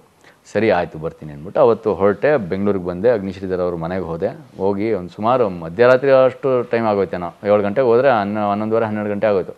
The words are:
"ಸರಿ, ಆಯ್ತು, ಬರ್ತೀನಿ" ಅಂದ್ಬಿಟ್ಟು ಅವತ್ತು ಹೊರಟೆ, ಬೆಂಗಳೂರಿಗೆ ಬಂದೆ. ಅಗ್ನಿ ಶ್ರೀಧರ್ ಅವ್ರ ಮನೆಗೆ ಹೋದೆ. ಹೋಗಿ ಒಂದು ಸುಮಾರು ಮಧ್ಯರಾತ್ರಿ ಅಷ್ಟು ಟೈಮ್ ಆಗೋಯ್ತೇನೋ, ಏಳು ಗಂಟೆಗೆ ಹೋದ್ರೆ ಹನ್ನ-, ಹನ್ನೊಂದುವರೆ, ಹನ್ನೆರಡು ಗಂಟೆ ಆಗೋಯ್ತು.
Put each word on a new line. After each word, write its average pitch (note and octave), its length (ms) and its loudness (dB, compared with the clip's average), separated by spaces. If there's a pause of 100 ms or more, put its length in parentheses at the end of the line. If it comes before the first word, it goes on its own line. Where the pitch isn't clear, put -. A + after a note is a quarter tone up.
(540)
"ಸರಿ, G#2 160 2
ಆಯ್ತು, F2 300 0
ಬರ್ತೀನಿ" D#2 340 -10
ಅಂದ್ಬಿಟ್ಟು D2+ 260 -6
ಅವತ್ತು A2 340 2
ಹೊರಟೆ, G2+ 440 2
ಬೆಂಗಳೂರಿಗೆ G2 480 -2
ಬಂದೆ. F2+ 240 -2
ಅಗ್ನಿ G2 220 -2
ಶ್ರೀಧರ್ F#2 300 -6
ಅವ್ರ F2+ 140 -2
ಮನೆಗೆ F2 280 -6
ಹೋದೆ. E2+ 240 -6 (300)
ಹೋಗಿ G2+ 360 -2
ಒಂದು F2+ 160 -6
ಸುಮಾರು A2+ 400 0
ಮಧ್ಯರಾತ್ರಿ A#2 600 2
ಅಷ್ಟು C3 520 2
ಟೈಮ್ A2+ 240 -2
ಆಗೋಯ್ತೇನೋ, F#2 480 -2 (100)
ಏಳು G#2 160 4
ಗಂಟೆಗೆ G2+ 260 0
ಹೋದ್ರೆ A#2+ 220 4
ಹನ್ನ-, G#2 420 0
ಹನ್ನೊಂದುವರೆ, A2 340 -2
ಹನ್ನೆರಡು G#2+ 240 -4
ಗಂಟೆ G2+ 180 -2
ಆಗೋಯ್ತು. F#2+ 300 -2